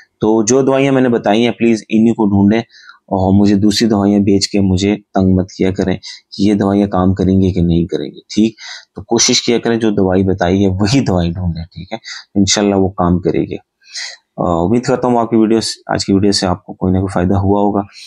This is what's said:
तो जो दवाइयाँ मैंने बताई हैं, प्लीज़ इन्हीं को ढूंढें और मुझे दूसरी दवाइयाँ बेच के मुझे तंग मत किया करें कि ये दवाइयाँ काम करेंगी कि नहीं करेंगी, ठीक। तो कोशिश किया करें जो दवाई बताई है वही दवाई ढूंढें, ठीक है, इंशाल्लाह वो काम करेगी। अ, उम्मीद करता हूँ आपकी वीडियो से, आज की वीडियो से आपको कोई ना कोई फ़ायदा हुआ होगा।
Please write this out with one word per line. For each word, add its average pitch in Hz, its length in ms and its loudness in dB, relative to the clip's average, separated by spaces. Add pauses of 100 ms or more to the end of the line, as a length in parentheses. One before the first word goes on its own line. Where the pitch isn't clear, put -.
(220)
तो 110 220 2
जो 123 200 2
दवाइयाँ 135 300 2
मैंने 127 160 2
बताई 110 320 0
हैं, 120 120 0
प्लीज़ 113 360 0
इन्हीं 110 240 2
को 110 140 0
ढूंढें 101 340 2 (500)
और 95 220 0
मुझे 101 220 4
दूसरी 104 320 0
दवाइयाँ 101 340 2
बेच 98 240 2
के - 160 -4
मुझे 98 340 0 (140)
तंग 95 280 2
मत 92 140 -2
किया 92 200 -2
करें 92 260 -2 (360)
कि 98 140 -2
ये 104 80 2
दवाइयाँ 101 340 0
काम 92 240 0
करेंगी 95 380 2
कि 92 100 -2
नहीं 85 240 0
करेंगी, 73 360 -8 (100)
ठीक। 107 240 0 (400)
तो 104 80 -14
कोशिश 117 360 0
किया 120 180 0
करें 117 220 -2
जो 113 140 0
दवाई 95 300 0
बताई 92 360 0
है 101 120 2
वही 101 300 0
दवाई 90 280 0
ढूंढें, 85 360 -6
ठीक - 280 -16
है, - 60 -12 (380)
इंशाल्लाह 101 420 0
वो 95 120 0
काम 90 280 0
करेगी। 82 360 -4
अ, - 840 -16
उम्मीद 90 440 0
करता 127 220 -2
हूँ 120 120 2
आपकी 113 180 0
वीडियो 110 240 2
से, - 200 -10 (120)
आज 98 100 -4
की 101 100 0
वीडियो 98 180 2
से 98 160 0
आपको 90 260 -6
कोई 92 180 -2
ना 92 80 2
कोई 95 140 -4
फ़ायदा 92 240 0
हुआ 98 240 2
होगा। 101 240 0 (220)